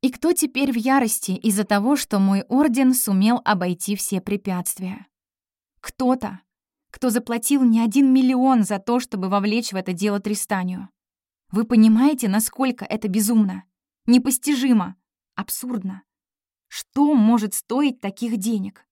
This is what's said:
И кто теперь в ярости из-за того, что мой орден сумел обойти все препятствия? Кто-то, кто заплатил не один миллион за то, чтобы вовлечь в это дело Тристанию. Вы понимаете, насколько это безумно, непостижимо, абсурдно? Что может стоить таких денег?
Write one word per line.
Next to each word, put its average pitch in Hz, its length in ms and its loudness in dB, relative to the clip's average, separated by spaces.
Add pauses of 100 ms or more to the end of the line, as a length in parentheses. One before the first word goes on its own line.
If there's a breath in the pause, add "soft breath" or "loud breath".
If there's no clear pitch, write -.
И 269 100 0
кто 330 220 -2
теперь 277 400 -2
в 233 40 -2
ярости 240 560 0
из-за 202 320 0
того, 214 320 2
что 214 220 -2
мой 196 300 2
орден 262 460 2
сумел 214 500 2
обойти 180 520 -2
все 190 240 -4
препятствия? 185 880 -6 (720)
Кто-то, 254 600 -4 (500)
кто 254 200 -4
заплатил 240 540 0
не 226 160 4
один 262 320 4
миллион 254 520 4
за 202 140 -4
то, 240 220 -2
чтобы 190 280 -6
вовлечь 208 440 -2
в 196 40 -6
это 190 160 -6
дело 202 280 -2
Тристанию. 190 680 -6 (640)
Вы 220 140 -2
понимаете, 226 640 4
насколько 220 560 -2
это 220 240 -6
безумно, 202 560 0 (420)
непостижимо, 247 920 2 (380)
абсурдно? 190 680 -8 (680)
Что 294 460 0
может 214 400 2
стоить 262 460 -2
таких 220 380 -6
денег? 202 520 -6